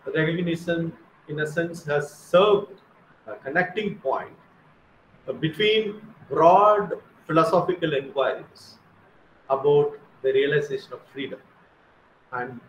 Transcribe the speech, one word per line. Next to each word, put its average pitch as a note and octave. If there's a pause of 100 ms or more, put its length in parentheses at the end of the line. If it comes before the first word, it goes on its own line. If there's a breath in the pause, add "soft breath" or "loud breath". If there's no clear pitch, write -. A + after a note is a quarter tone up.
recognition, E3 (380)
in D3
a D3+
sense, E3+
has D3
served - (460)
a -
connecting F3+
point, A2+ (920)
uh, C3+
between G#3 (280)
broad G3+ (340)
philosophical D#3+
inquiries C3+ (720)
about D3 (240)
the C3
realization C#3
of B2 (140)
freedom C#3 (920)
and B2